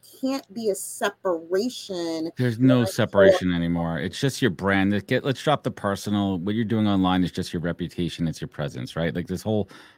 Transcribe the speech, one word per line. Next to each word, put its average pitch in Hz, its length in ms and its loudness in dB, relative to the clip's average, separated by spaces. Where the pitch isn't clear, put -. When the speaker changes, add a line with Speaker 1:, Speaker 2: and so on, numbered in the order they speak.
Speaker 1:
can't 269 320 -4
be 220 200 -4
a 196 40 -2
separation 175 1600 -4
Speaker 2:
There's 120 220 0
no 131 180 6
Speaker 1:
when 120 60 4
I - 20 0
show 113 40 -2
up. - 60 -8
Speaker 2:
separation 95 580 4
anymore. 85 460 0
It's 92 200 -6
just 139 220 -2
your 113 100 4
brand. 98 420 2
Let's 101 120 -2
get, 127 180 0
let's 131 200 -2
drop 143 200 2
the 123 80 -2
personal. 98 680 0
What 101 160 -2
you're 117 100 0
doing 107 220 2
online 92 360 4
is 85 80 -2
just - 220 -6
your 87 80 -4
reputation. 85 680 -4
It's 78 140 -6
your 76 60 -6
presence, 65 480 -8
right? 82 180 -2
Like, 87 140 -4
this 90 160 -6
whole 104 260 -2